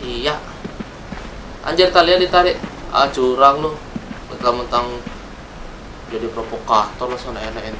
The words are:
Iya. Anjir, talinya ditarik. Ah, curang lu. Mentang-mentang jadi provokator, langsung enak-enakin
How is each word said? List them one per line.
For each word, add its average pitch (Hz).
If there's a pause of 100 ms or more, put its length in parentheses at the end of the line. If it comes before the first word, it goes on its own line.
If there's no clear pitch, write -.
Iya. 123 (1300)
Anjir, 175
talinya 180
ditarik. 180 (320)
Ah, 139
curang 135
lu. 156 (560)
Mentang-mentang 120 (1120)
jadi 113
provokator, 113
langsung 123
enak-enakin 110